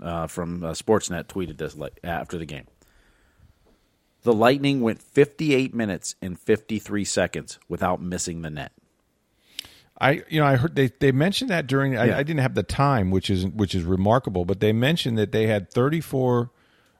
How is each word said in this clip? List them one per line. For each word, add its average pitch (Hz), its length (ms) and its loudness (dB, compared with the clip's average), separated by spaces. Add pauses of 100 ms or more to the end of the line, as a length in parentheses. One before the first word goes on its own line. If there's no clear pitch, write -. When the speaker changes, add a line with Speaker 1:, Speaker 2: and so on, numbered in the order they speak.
Speaker 1:
uh, 85 240 -6
from, 87 380 -8
uh, 80 80 -6
Sportsnet 90 520 0
tweeted 82 320 -8
this, 73 200 -8
like, 71 260 -12
after 85 340 -8
the 82 100 -8
game. 71 200 -14 (1600)
The 120 100 4
Lightning 139 480 4
went 113 220 0
fifty-eight 143 720 2
minutes 113 480 -4
and 90 160 -8
fifty-three 104 640 -2
seconds - 540 -2 (100)
without 90 320 -2
missing 87 420 -6
the 80 80 -8
net. 76 220 -12 (1300)
Speaker 2:
I, 135 280 2
you 156 120 0
know, 147 60 4
I 139 100 4
heard 139 180 0
they, 135 140 2 (120)
they 139 120 4
mentioned 196 380 0
that 165 160 -2
during, 135 300 0
I, 113 100 2
Speaker 1:
Yeah. 107 120 2
Speaker 2:
I 139 40 0
didn't 151 180 -2
have 127 140 0
the 107 80 0
time, 127 480 2
which 95 200 0
is, 92 160 0
which 98 280 -2
is 92 80 0
remarkable, 95 640 2
but 95 160 -2
they 107 120 4
mentioned 123 460 0
that 104 140 0
they 110 160 2
had 104 240 -2
thirty-four, 127 800 0 (500)